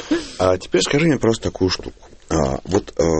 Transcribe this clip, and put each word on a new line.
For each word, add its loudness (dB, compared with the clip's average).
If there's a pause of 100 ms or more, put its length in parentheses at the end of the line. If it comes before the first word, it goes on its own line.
(400)
А 4
теперь -2
скажи 0
мне 4
просто 0
такую 0
штуку. -6 (360)
А, 0
вот, -2
э, 2 (160)